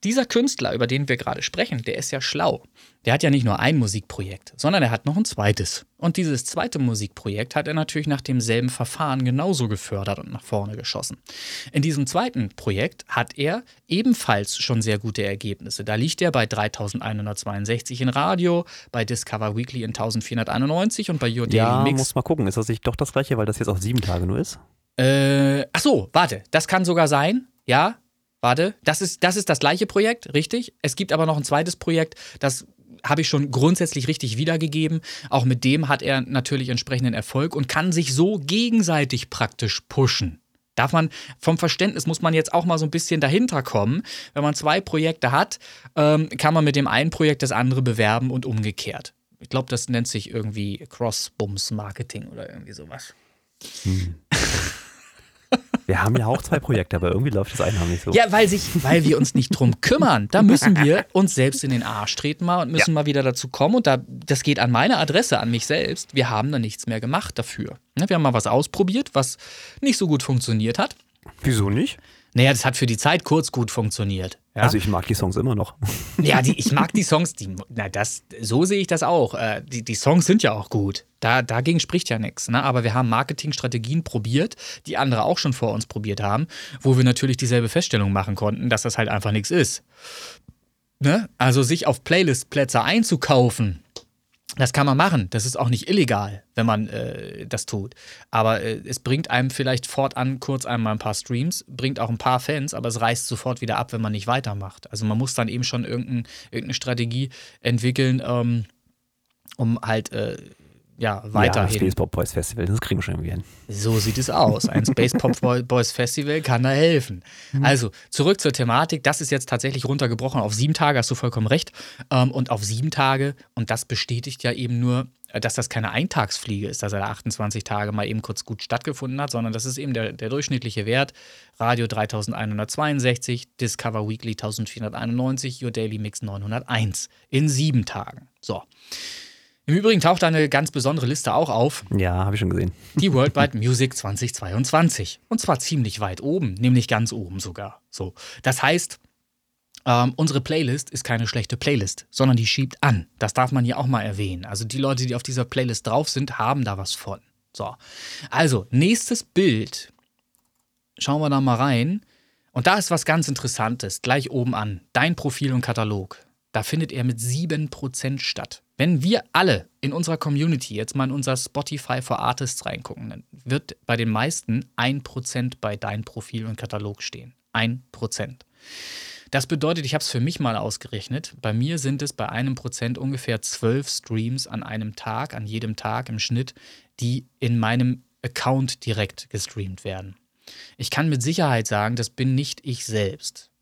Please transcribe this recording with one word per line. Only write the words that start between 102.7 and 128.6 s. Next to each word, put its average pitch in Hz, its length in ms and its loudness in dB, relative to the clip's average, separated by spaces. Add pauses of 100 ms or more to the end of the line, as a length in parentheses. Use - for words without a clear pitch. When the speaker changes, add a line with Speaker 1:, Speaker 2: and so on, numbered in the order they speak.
Speaker 1:
aber 117 160 -4
es 113 100 -4
reißt 117 280 0
sofort 123 340 -4
wieder 113 160 -2
ab, - 160 -4
wenn 113 80 -4
man 107 120 -2
nicht 101 120 -4
weitermacht. 107 640 -4
Also 104 160 -6
man 107 120 0
muss 127 180 -2
dann 117 120 0
eben 120 160 -4
schon 123 220 -2
irgendein, 120 420 -4 (220)
irgendeine - 240 -8
Strategie 123 560 -2 (320)
entwickeln, 127 640 2
ähm, 120 400 0 (920)
um 117 260 0
halt, 110 280 -2
äh, - 260 -6 (640)
ja, 107 280 -2
weiterhin. 104 460 4
Speaker 2:
Ja, 107 40 0
Space 95 160 2
Pop 85 160 -2
Boys - 220 -2
Festival, 92 340 -4
das 101 160 0
kriegen - 160 -2
wir 87 60 -2
schon 98 100 -4
irgendwie 82 160 -4
hin. 90 140 -6 (240)
Speaker 1:
So 110 320 0
sieht 107 180 0
es 131 140 -2
aus. - 360 4
Ein 139 160 2
Space 127 280 4
Pop - 300 0
Bo-, 123 200 2
Boys 123 300 2
Festival 143 500 -2
kann 123 220 2
da 131 80 4
helfen. 139 520 2 (280)
Speaker 2:
Mhm. 135 120 2
Speaker 1:
Also, 135 280 4 (180)
zurück 175 320 2
zur 147 100 2
Thematik. 131 520 2
Das 123 180 4
ist 127 80 -6
jetzt 135 180 0
tatsächlich 135 380 -2
runtergebrochen 131 560 0
auf 104 140 0
sieben 139 180 2
Tage, 147 240 4
hast 117 140 0
du - 20 0
vollkommen 120 320 -2
recht. 165 260 0 (380)
Ähm, 127 220 4
und 127 180 -2
auf 110 140 -2
sieben 113 260 -2
Tage, 135 460 0 (180)
und 113 160 -4
das 117 160 -2
bestätigt 120 560 -6
ja 123 100 0
eben 120 280 -2
nur, 123 280 0 (200)
äh, - 120 -4
dass 113 140 -2
das 117 160 -4
keine 107 220 -4
Eintagsfliege 110 760 -2
ist, 98 140 -8
dass 104 120 -4
er 101 80 -2
da 101 80 -4
achtundzwanzig 107 540 -6
Tage 104 280 -4
mal 104 160 -4
eben 110 160 -4
kurz - 200 -8
gut - 200 -10